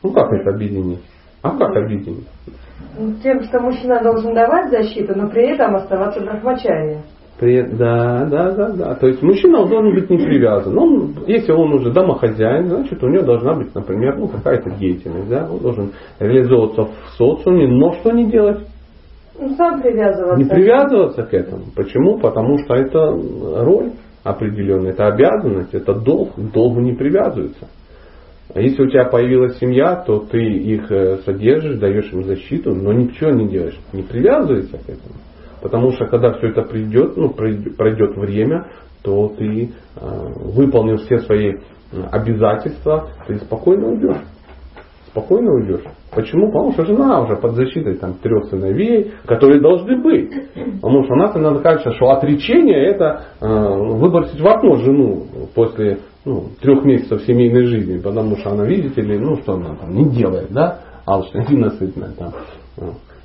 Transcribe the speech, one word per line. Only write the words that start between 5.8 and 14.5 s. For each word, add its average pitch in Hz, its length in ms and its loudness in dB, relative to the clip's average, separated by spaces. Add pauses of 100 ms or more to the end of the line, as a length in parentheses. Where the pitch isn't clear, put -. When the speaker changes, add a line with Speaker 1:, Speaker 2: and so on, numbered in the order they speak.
Speaker 2:
брахмачари. 214 800 -4 (400)
Speaker 1:
При-, 123 240 2
да, 120 680 0
да, 165 220 0
да, 208 180 -2
да. 180 260 -4
То 131 120 2
есть 131 140 0
мужчина, 202 400 4
он 175 80 2
должен 214 240 4
быть 180 160 0
не 180 80 4
привязан. 120 600 2
Он, 262 380 2 (120)
если 226 240 2
он 156 220 4
уже 123 180 0
домохозяин, 131 760 2
значит, 226 360 -4
у 123 40 0
него 180 160 2
должна 123 320 2
быть, 123 180 -8
например, 110 440 -2
ну, 208 100 -4
какая-то - 440 -2